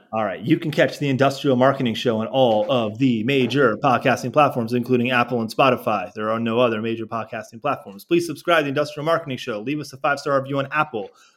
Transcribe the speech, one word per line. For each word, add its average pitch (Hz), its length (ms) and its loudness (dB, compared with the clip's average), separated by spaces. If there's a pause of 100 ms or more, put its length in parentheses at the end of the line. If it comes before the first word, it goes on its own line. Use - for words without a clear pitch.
(120)
All 110 120 -2
right. 90 160 -4
You 139 160 2
can 165 140 -6
catch 143 300 0
the 147 80 0
Industrial 135 480 2
Marketing 127 380 2
Show 113 240 0
on 110 100 -4
all 113 420 2
of 110 280 0
the 120 260 2
major 127 580 2
podcasting 123 500 2
platforms, 127 400 2
including 123 380 0
Apple 120 300 0
and 113 120 -4
Spotify. 120 640 2
There 107 160 -4
are 113 80 0
no 117 220 0
other 113 200 2
major 113 240 -6
podcasting 113 560 -10
platforms. 107 440 -8
Please 170 200 2
subscribe 165 360 0
to - 40 -2
the 143 40 -2
Industrial 143 360 -4
Marketing 160 320 -2
Show. 110 220 -8
Leave 139 220 -6
us 143 120 -14
a 135 40 -20
five-star 139 440 0
review 139 200 -4
on 131 100 -6
Apple. 147 400 -4 (260)